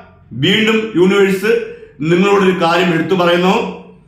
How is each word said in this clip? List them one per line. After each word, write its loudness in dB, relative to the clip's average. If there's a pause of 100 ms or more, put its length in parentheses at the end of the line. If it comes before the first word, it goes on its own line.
(440)
വീണ്ടും 2 (180)
യൂണിവേഴ്സ് 0 (500)
നിങ്ങളോടൊരു 2
കാര്യം 0
എടുത്തു -2
പറയുന്നു. 2 (520)